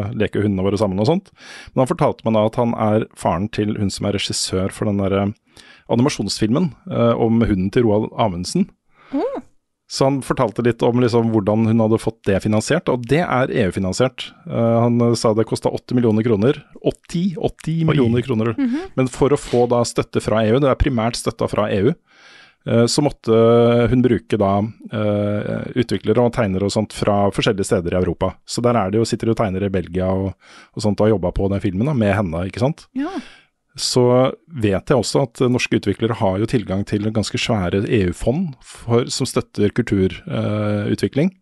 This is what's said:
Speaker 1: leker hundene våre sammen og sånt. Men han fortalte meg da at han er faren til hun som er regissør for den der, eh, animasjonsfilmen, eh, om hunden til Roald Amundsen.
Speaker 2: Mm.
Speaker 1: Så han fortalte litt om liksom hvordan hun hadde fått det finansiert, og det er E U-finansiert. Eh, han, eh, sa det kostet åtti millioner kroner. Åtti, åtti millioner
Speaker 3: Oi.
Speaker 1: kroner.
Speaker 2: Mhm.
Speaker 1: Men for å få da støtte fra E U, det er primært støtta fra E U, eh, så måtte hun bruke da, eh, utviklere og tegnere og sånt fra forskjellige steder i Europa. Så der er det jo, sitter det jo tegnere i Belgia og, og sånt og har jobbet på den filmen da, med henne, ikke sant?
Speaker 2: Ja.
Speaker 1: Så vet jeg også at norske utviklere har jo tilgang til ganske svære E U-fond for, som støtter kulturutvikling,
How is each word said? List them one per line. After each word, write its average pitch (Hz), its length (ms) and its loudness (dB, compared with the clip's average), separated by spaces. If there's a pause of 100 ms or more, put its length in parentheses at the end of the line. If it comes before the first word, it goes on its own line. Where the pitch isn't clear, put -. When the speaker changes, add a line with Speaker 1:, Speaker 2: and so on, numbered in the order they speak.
(120)
Speaker 1:
leker 104 300 -2
hundene 101 220 0
våre 101 120 0
sammen 98 240 0
og 110 60 0
sånt. 170 240 0 (440)
Men 131 120 2
han - 100 0
fortalte - 280 0
meg 113 100 0
da 107 100 4
at 110 120 -2
han 117 180 0
er 110 320 0 (100)
faren 98 340 -2
til 107 260 -2
hun 104 140 0
som - 160 -6
er 101 60 0
regissør 95 580 -4
for - 140 -6
den 101 140 0
der, 98 140 0
eh, 101 200 0 (560)
animasjonsfilmen, 123 840 0 (180)
eh, 117 260 2
om 117 240 2
hunden 98 320 0
til 127 120 2
Roald 107 340 2
Amundsen. 101 500 -2 (440)
Speaker 2:
Mm. 381 300 -4 (460)
Speaker 1:
Så - 160 0
han 135 180 0
fortalte 120 420 -2
litt 117 180 0
om 123 180 2
liksom 117 320 2
hvordan 107 360 2
hun 117 100 4
hadde 110 220 2
fått - 240 -6
det 98 180 2
finansiert, 110 460 0
og 123 180 -2
det 139 140 2
er 131 300 0
E 110 180 0
U-finansiert. 95 640 -2 (160)
Eh, 117 320 2
han, 120 200 2
eh, 120 140 2
sa 110 200 2
det 113 120 2
kostet - 260 -2
åtti - 220 -6
millioner 113 300 4
kroner. 117 380 2 (220)
Åtti, 175 520 -4
åtti - 480 -4
millioner 127 340 2
Speaker 3:
Oi. 123 40 0
Speaker 1:
kroner. 117 340 -2
Speaker 2:
Mhm. 277 400 -4
Speaker 1:
Men 131 120 0
for 135 220 2
å 143 80 2
få 120 300 0
da 120 160 2
støtte - 380 -4
fra 110 220 0
E 107 80 2
U, 127 60 4
det 143 120 2
er 120 60 2
primært 117 400 0
støtta - 320 -4
fra 104 220 -4
E 104 180 0
U, 170 60 2 (720)
eh, 117 200 4
så 147 180 0
måtte 117 840 4
hun 127 120 4
bruke 117 360 0
da, 98 140 2 (400)
eh, 104 840 -2
utviklere 110 480 0
og 120 80 0
tegnere 98 320 0
og 98 80 0
sånt 107 200 -2
fra 101 380 0
forskjellige 101 340 -2
steder 90 300 0
i 90 80 2
Europa. 90 320 -2 (120)
Så - 160 -6
der 120 140 2
er 95 140 0
det 110 100 0
jo, 113 40 2
sitter 110 220 -2
det 113 100 2
jo 120 80 0
tegnere 95 220 -2
i 98 80 -2
Belgia 90 360 -2
og, 95 240 -2 (400)
og - 80 -8
sånt 104 180 0
og 107 80 4
har 110 80 4
jobbet 87 180 -2
på 98 160 0
den 98 100 -2
filmen 98 260 -2
da, 151 80 -2
med 104 200 2
henne, 90 340 -2
ikke 98 120 -8
sant? 143 340 -2
Speaker 2:
Ja. 285 160 -4 (640)
Speaker 1:
Så - 280 0 (420)
vet 107 400 -2
jeg 151 100 2
også 139 300 0
at - 140 -6 (100)
norske 120 300 0
utviklere 110 340 -2
har 95 240 0
jo 107 80 0
tilgang 98 400 -2
til 104 240 -2
ganske 107 320 -4
svære 98 380 -2 (100)
E 107 220 2
U-fond 147 400 -2 (100)
for, 120 480 -2
som 127 160 -4
støtter - 480 -2
kulturutvikling, 107 1700 -2